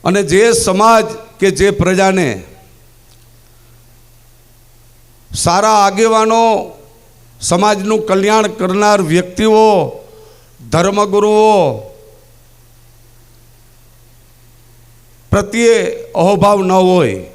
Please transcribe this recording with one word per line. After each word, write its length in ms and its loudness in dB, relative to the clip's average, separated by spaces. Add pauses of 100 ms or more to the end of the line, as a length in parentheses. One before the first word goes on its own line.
અને 200 0
જે 180 2 (140)
સમાજ 520 2 (300)
કે 140 0
જે 220 0
પ્રજાને 560 0 (3000)
સારા 480 0
આગેવાનો, 640 2 (960)
સમાજનું 680 -2
કલ્યાણ 500 0
કરનાર 480 0
વ્યક્તિઓ, 600 0 (960)
ધર્મગુરુઓ 960 0 (3750)
પ્રત્યે 460 0 (360)
અહોભાવ 480 2
ન 100 -2
હોય 460 0 (180)